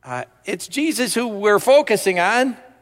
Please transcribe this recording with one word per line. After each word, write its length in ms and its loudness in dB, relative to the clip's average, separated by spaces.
Uh, 220 -10
it's 240 -10
Jesus 460 -4
who 160 -2
we're 300 2
focusing 600 2
on 380 0